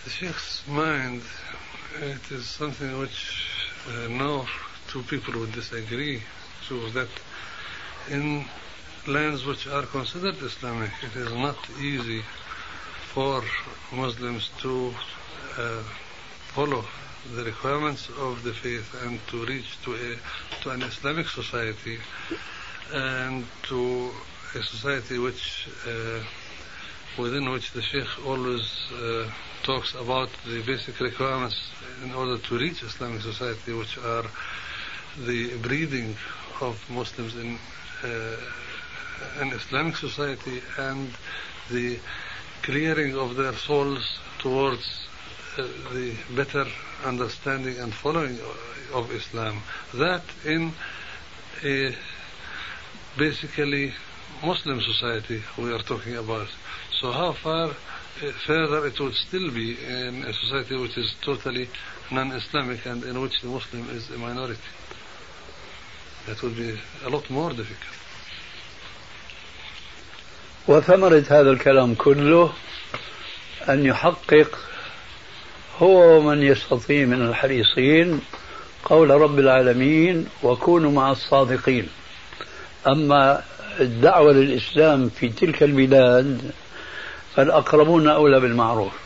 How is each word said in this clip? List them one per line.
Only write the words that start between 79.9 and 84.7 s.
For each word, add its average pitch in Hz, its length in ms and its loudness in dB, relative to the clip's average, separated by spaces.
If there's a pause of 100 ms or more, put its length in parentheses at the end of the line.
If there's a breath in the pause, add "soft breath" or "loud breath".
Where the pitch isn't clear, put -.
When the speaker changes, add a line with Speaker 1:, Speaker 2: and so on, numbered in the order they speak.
Speaker 2:
"وكونوا 147 480 6
مع 139 200 6
الصادقين". 127 800 4 (1000 loud breath)
أما 143 560 6 (360)
الدعوة 143 540 10
للإسلام 135 760 6